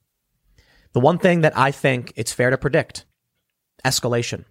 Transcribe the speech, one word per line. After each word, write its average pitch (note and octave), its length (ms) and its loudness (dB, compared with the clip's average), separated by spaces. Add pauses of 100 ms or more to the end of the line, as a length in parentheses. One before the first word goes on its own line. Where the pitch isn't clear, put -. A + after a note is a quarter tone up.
(920)
the B2 60 0
one D#3 200 4
thing F3 220 4
that D#3 160 2
I C3+ 140 2
think B2+ 440 -4
it's - 180 -6
fair B2+ 160 0
to C3 80 0
predict, C#3+ 480 -4 (800)
escalation. A#2+ 640 -2